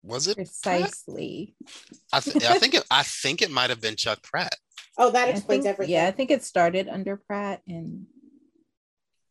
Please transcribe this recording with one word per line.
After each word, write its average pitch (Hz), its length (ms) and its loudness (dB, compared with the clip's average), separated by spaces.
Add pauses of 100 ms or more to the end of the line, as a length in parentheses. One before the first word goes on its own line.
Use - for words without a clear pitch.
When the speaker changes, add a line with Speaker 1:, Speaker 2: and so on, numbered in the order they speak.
Speaker 1:
Was 120 240 -4
it 202 80 0
Pratt? 190 120 -8 (340)
Speaker 2:
Precisely. - 720 -8 (560)
Speaker 1:
I - 80 2
th-, - 240 0
I 359 160 6
think 311 140 2
it, - 180 2
I 135 120 6
think - 380 -2
it 190 100 0
might 127 180 2
have 120 100 -2
been 110 160 -2
Chuck 107 280 -2
Pratt. - 320 -4 (420)
Speaker 3:
Oh, 240 140 6
that 247 180 2
Speaker 2:
I - 20 0
Speaker 3:
explains 262 320 0
Speaker 2:
think, 202 100 0
Speaker 3:
everything. 190 200 -2
Speaker 2:
yeah, 165 140 4
I 196 40 2
think 254 200 -4
it 269 120 2
started 180 460 2
under 190 260 -6
Pratt 202 520 -8
and 165 380 -10 (1300)